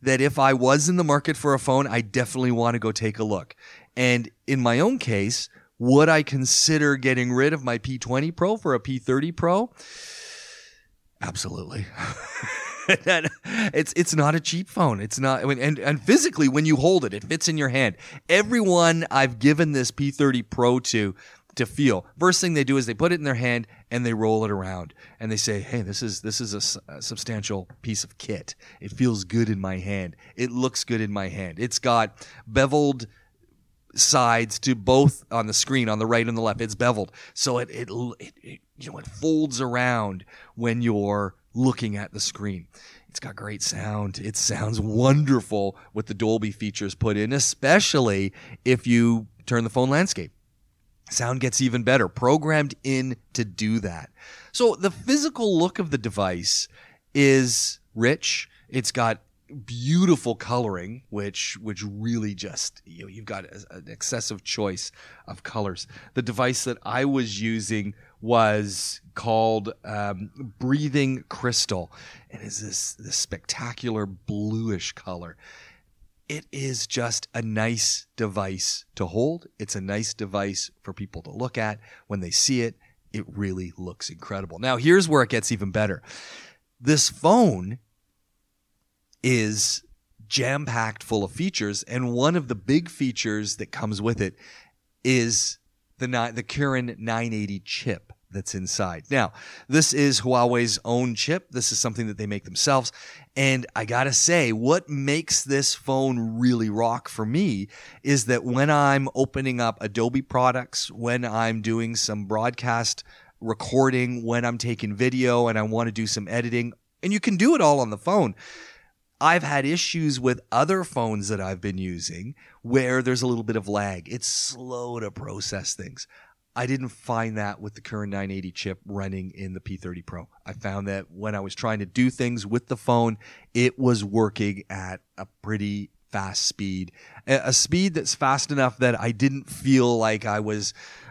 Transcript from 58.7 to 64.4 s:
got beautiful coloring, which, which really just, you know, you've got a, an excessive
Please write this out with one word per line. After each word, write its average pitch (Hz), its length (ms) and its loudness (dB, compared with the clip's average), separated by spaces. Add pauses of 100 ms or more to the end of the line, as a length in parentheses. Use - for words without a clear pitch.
got 113 300 -2 (420)
beautiful 151 720 2
coloring, 113 760 -4
which, 101 520 -6
which 104 260 -8
really 107 460 -4
just, - 500 -10
you 82 200 -20
know, 98 40 -14
you've 101 180 -18
got 98 200 -10
a, 101 300 -20
an 87 120 -18
excessive - 560 -6